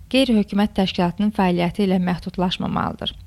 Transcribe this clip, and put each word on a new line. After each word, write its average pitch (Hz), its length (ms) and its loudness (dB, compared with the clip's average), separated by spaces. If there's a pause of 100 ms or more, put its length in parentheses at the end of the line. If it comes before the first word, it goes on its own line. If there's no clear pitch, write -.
qeyri-hökumət 214 720 2
təşkilatının 190 560 0
fəaliyyəti 175 480 2
ilə 190 160 2
məhdudlaşmamalıdır. 180 1120 -4 (140)